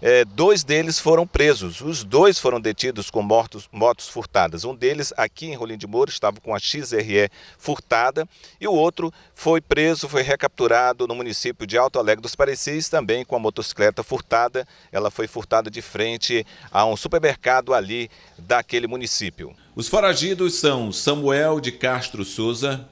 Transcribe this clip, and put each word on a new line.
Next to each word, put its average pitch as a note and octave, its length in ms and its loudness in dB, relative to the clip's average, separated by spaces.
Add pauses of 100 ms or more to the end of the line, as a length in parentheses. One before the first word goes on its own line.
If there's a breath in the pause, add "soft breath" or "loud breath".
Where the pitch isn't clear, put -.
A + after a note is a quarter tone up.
eh, B2 240 6
dois D#3 380 4
deles D#3 380 -2
foram E3 260 4
presos. B2 540 0
Os C#3 240 -6
dois D#3+ 340 6
foram B2 220 0
detidos A2 500 -4
com A2 120 -2
mortos, A2 500 0
motos A2+ 360 0
furtadas. F2 560 -2
Um B2+ 100 -8
deles, C#3 420 -2
aqui A#2+ 300 -2
em D3+ 100 -10
Rolim A2+ 200 -10
de G#2 100 -14
Moura, G#2+ 240 0
estava G#2 300 -2
com A2 140 -6
a G2 60 -4
X C#3+ 320 -6
R A2 240 -2
E G2+ 140 4 (280 loud breath)
furtada C3+ 680 -2 (320 loud breath)
e G3+ 80 -6
o G3+ 60 0
outro E3 360 0 (240 soft breath)
foi D#3+ 280 0
preso, D#3 440 0
foi C#3 140 0
recapturado B2 840 2
no A#2 80 -8
município A#2+ 520 -8
de A2 120 -2
Alto C3 200 2
Alegre A2 220 2
dos A2+ 140 -10
Parecis, C#3+ 560 -2
também B2 340 -2
com - 100 -4
a A#2+ 40 0
motocicleta G#2+ 640 0
furtada. B2 680 -2 (240 soft breath)
Ela G#2 180 0
foi A2 160 -4
furtada A2 440 -2
de A2 100 -12
frente A2+ 640 -4 (260 loud breath)
a G2+ 140 4
um A2 140 2
supermercado C3 760 0
ali A2+ 380 -2 (280 soft breath)
daquele A#2 480 0
município. A2 680 -8 (200 soft breath)
Os A#2 140 -6
foragidos F3+ 680 0
são B2 360 0
Samuel D3 680 0
de B2+ 120 -6
Castro B2 540 -4
Souza A#2+ 640 -4